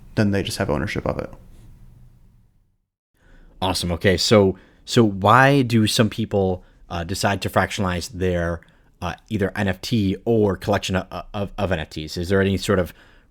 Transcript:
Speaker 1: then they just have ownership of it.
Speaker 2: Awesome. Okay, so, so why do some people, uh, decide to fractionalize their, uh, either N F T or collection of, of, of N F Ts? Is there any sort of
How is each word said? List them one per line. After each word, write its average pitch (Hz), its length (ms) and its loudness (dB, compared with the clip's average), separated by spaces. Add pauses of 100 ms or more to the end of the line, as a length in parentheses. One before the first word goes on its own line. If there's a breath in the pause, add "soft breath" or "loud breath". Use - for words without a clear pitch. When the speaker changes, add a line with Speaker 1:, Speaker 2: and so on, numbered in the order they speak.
(140)
Speaker 1:
then 104 160 2
they 98 140 0
just - 140 -8
have 98 120 -2
ownership 71 360 -2
of - 120 -4
it. - 100 -10 (2250 soft breath)
Speaker 2:
Awesome. 92 300 -2
Okay, 90 260 0
so, 98 400 4 (280 loud breath)
so - 180 2
why 113 600 4
do 110 260 2
some 107 200 2
people, 98 560 -2 (260 soft breath)
uh, 87 120 -6
decide 98 380 -2
to - 80 -6
fractionalize 92 600 -2
their, 87 500 -2 (400 soft breath)
uh, 127 140 -6 (160)
either - 260 -2
N 101 120 0
F 92 120 -4
T 98 360 0 (100)
or 107 280 4
collection 98 420 -2
of, 87 360 -8
of, 101 240 -8
of 95 160 -2
N 87 80 -2
F 78 80 -10
Ts? 78 300 -10
Is 85 100 -6
there 98 140 2
any 98 160 2
sort 95 200 0
of 85 140 -2 (380 soft breath)